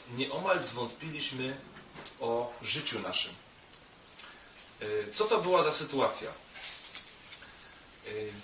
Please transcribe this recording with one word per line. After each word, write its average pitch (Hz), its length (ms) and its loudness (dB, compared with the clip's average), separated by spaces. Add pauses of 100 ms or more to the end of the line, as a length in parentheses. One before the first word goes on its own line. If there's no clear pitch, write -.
(160)
nieomal 165 440 2
zwątpiliśmy 131 960 -2 (640)
o 117 320 2 (100)
życiu 123 380 2
naszym”. - 320 2 (1500)
Y, 107 300 0
co 220 120 4
to 220 160 6
była 175 220 8
za 151 100 6
sytuacja? 135 580 2 (1800)
Y, 107 260 -4 (100)